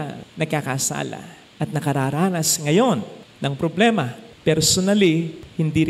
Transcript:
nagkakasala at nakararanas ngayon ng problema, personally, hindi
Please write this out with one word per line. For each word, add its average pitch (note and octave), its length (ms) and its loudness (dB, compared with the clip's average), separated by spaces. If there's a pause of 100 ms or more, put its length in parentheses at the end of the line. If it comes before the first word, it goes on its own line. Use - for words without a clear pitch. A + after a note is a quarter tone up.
(400)
nagkakasala C#3+ 800 -2 (400)
at C#3+ 120 -2
nakararanas D3 920 0
ngayon E3 400 4 (400)
ng C#3 160 0
problema, E3+ 560 0 (300)
personally, F#3 960 2 (180)
hindi D#3 300 2